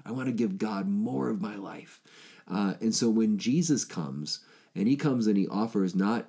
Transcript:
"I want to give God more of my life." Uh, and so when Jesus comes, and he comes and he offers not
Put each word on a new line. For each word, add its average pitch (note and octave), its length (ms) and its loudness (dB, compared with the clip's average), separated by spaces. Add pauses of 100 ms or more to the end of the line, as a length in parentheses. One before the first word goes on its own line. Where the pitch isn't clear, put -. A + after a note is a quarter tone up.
"I - 60 -12
want B2+ 160 -4
to B2+ 60 -2
give G#2+ 260 0
God G2 300 -2
more B2 400 0
of A2 120 -2
my G#2 140 -6
life." - 460 -14 (480)
Uh, G2 320 0
and A2 120 2
so A#2+ 160 2
when A2 300 4
Jesus C3+ 460 2
comes, D2 560 -6 (340)
and G2 140 0
he C#3 80 4
comes B2+ 320 2
and G#2 80 4
he F#2+ 100 2
offers G2+ 480 -2
not G2+ 340 0